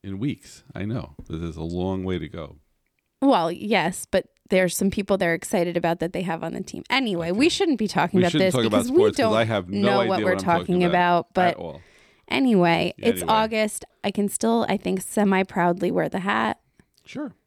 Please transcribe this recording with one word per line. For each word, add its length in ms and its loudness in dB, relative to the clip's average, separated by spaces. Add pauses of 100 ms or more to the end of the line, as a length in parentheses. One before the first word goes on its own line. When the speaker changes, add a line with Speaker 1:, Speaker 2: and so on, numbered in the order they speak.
Speaker 1:
In 160 -10
weeks, 440 -8 (120)
I 120 -6
know. 280 -6 (140)
There's 280 -8
a 60 -8
long 420 -4
way 140 -2
to 100 -8
go. 280 -14 (640)
Speaker 2:
Well, 320 4
yes, 580 -2
but 180 0 (200)
there's 260 2
some 160 0
people 280 -2
they're 160 2
excited 420 -2
about 240 0
that 140 -4
they 80 -4
have 200 -6
on 120 -8
the 80 -8
team. 260 -12
Anyway, 420 -2
Speaker 1:
Okay. 80 -2
Speaker 2:
we 120 4
shouldn't 280 0
be 100 0
talking 300 2
Speaker 1:
We 40 6
Speaker 2:
about 100 2
Speaker 1:
shouldn't 160 4
Speaker 2:
this 60 0
Speaker 1:
talk 100 2
about 140 2
Speaker 2:
because 120 0
we 60 2
Speaker 1:
sports 220 4
'cause 140 2
Speaker 2:
don't 40 2
Speaker 1:
I 80 4
have 240 -2
no 140 -2
Speaker 2:
know 180 2
Speaker 1:
idea 80 0
Speaker 2:
what 120 0
we're 40 -2
Speaker 1:
what 80 2
I'm 60 0
talking 220 0 (160)
Speaker 2:
talking 80 4
Speaker 1:
about 60 2 (280)
Speaker 2:
about, 160 -6
but 140 4
Speaker 1:
at 80 -2
all. 240 -12 (480)
Speaker 2:
anyway, 680 4
Speaker 1:
Yeah, 120 -2
Speaker 2:
it's 140 0
Speaker 1:
anyway. 140 0
Speaker 2:
August. 480 -2 (200)
I 60 -2
can 180 -2
still, 400 0
I 100 -2
think, 240 -4
semi-proudly 880 0
wear 180 -2
the 120 -6
hat. 400 -2 (440)
Speaker 1:
Sure. 300 -12 (120)